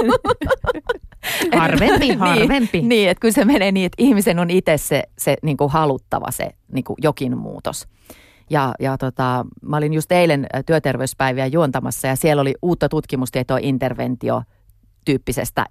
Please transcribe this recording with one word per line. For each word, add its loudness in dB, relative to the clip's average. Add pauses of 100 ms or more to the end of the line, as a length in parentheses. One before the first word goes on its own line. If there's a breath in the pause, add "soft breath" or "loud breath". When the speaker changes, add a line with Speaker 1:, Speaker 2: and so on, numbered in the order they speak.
(1600 loud breath)
Speaker 1:
Harvempi, 4
Speaker 2:
Niin, 0
Speaker 1:
harvempi. 2
Speaker 2:
niin, 4
että -2
kun 2
se 4
menee 4
niin, 2
että -2
ihmisen 4
on 0
itse 2
se, 0 (140)
se, 0
niinku, 0
haluttava -2
se, -6 (220)
niinku, -6
jokin -2
muutos. -10 (600 soft breath)
Ja, 0
ja -2
tota, -2 (160)
mä -4
olin -2
just -2
eilen, 2
ö, -4
työterveyspäiviä -2
juontamassa, -2
ja 0
siellä 2
oli 0
uutta 0
tutkimustietoa -2
interventiotyyppisestä -4